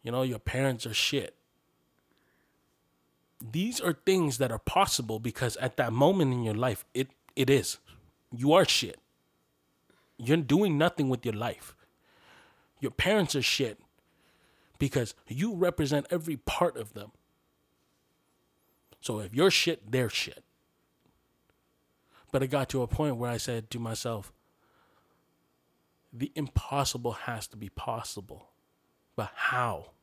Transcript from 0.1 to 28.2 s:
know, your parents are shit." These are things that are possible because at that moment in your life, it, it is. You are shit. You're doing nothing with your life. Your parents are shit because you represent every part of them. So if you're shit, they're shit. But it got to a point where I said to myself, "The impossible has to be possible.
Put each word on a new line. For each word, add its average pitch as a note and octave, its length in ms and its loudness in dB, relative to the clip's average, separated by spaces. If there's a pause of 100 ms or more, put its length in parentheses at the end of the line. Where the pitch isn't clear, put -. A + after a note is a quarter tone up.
know, B2+ 80 0
your B2 180 -2
parents B2+ 460 -2
are A#2 80 -6
shit." - 420 -2 (2000)
These E3+ 400 -4
are F3 140 0
things E3+ 420 2
that B2 160 0
are A2 60 -4
possible A#2+ 600 0
because A#2 380 -2
at - 220 -4
that A#2+ 140 0
moment C#3+ 420 6
in A#2+ 80 -2
your A2 120 0
life, A#2 380 -2
it, C3 180 -4 (240)
it C3 140 2
is. C3+ 300 4 (520)
You B2+ 220 2
are F3 140 8
shit. - 340 0 (1160)
You're B2 180 2
doing D#3+ 400 2
nothing D3+ 320 2
with B2+ 160 -2
your A2+ 100 -2
life. A2 400 -8 (1040)
Your C3+ 100 -2
parents G3 440 2
are C3+ 80 0
shit - 380 -2 (1000)
because C3 360 0 (120)
you F#3+ 280 -2
represent D3+ 560 0
every D#3+ 260 -2
part - 400 0
of G#2+ 160 -12
them. G#2 200 -14 (1900)
So G#2+ 200 -4
if G2+ 140 -10
you're F3 160 6
shit, - 400 0
they're B2 200 2
shit. - 340 -6 (1900)
But C3+ 100 2
it C3+ 60 -2
got C3+ 220 0
to C3 120 0
a A#2 40 0
point D3 300 0
where A#2+ 140 -2
I A#2 80 -2
said A2+ 320 -6
to A#2+ 80 -8
myself, A2+ 540 -6 (1800)
"The B2 220 -6
impossible C3+ 760 -2
has A2+ 360 -8
to - 80 -20
be G#2 140 -12
possible. - 840 -10 (640)